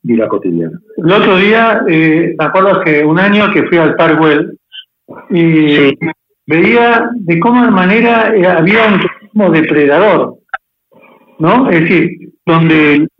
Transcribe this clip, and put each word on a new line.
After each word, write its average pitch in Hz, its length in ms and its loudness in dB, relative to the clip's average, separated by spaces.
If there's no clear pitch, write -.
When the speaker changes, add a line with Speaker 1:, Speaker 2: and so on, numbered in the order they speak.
Speaker 1:
vida 113 240 -2
cotidiana. 85 520 -6
Speaker 2:
El 170 140 -2
otro 208 260 2
día, 220 520 0
eh, 160 480 0
me 156 80 -4
acuerdo 185 360 0
que 151 220 0
un 156 160 0
año 202 320 0
que 151 120 0
fui 175 140 -2
al 156 180 0
Park 160 240 0
Güell 151 380 0
y 160 460 2
Speaker 1:
Sí. 147 220 0
Speaker 2:
veía 233 640 0
de 170 260 -4
cómo 240 320 2
manera, 220 640 0
eh, 180 100 2
había 180 420 2
un 202 120 0
turismo 202 520 -2
depredador, 151 840 0
¿no? 190 300 0
Es 170 120 2
decir, 170 280 0
donde 160 500 2
el, 151 140 0